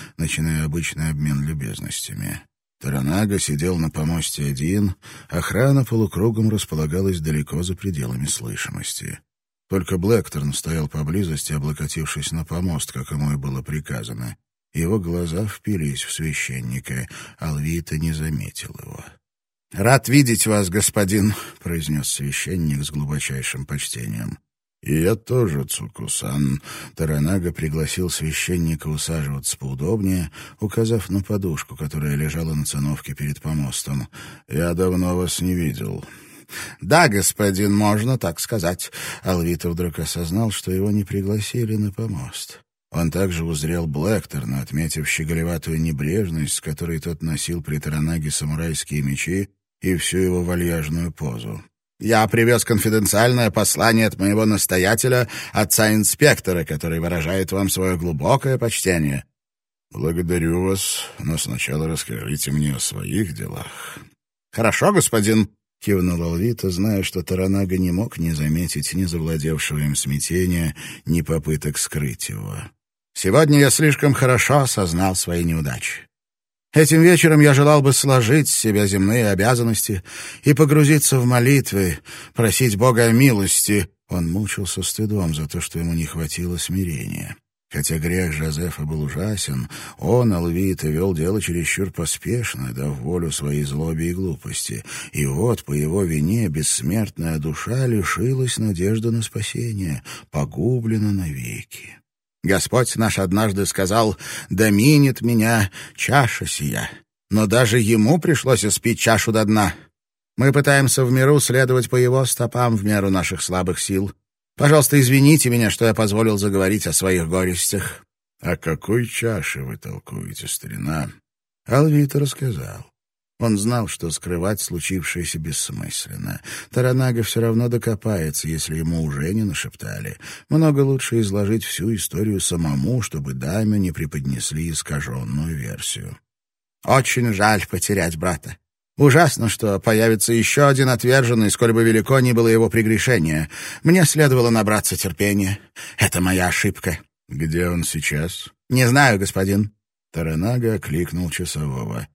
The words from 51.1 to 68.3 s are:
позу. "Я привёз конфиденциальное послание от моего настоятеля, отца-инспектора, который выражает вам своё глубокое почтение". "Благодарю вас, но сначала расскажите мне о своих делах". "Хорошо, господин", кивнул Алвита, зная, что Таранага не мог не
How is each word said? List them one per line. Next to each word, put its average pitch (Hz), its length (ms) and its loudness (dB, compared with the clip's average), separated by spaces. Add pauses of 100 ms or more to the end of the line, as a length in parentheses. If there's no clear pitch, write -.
позу. 57 500 -8 (380)
"Я 110 260 4
привёз 117 380 4
конфиденциальное 110 840 2
послание 110 560 2
от 95 120 -2
моего 104 280 2
настоятеля, 107 840 2 (240)
отца-инспектора, 107 1120 2
который 82 360 -4
выражает 87 520 -2
вам 98 160 0
своё 92 280 0
глубокое 87 640 0
почтение". 82 640 0 (640)
"Благодарю 85 760 -2
вас, - 400 -2 (140)
но 78 200 -4
сначала 73 480 -4
расскажите 71 640 -6
мне 73 240 0
о 60 60 -6
своих 71 540 -4
делах". - 640 -12 (540)
"Хорошо, 113 400 2
господин", 110 580 2 (300)
кивнул 90 420 0
Алвита, 92 480 -2
зная, 98 320 0
что 90 200 -6
Таранага 92 560 0
не 90 140 0
мог 92 260 -4
не 82 140 -2